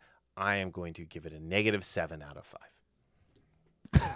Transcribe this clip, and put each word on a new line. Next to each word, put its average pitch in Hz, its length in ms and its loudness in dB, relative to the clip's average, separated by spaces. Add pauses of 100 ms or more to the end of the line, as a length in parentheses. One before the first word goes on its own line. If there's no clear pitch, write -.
(380)
I 98 180 2
am 95 160 0
going 85 220 -6
to 82 120 -12
give 80 200 -12
it 78 80 -12
a 78 60 -14
negative 98 440 2
seven 80 380 -4
out 71 160 -16
of - 80 -16
five. - 1700 -2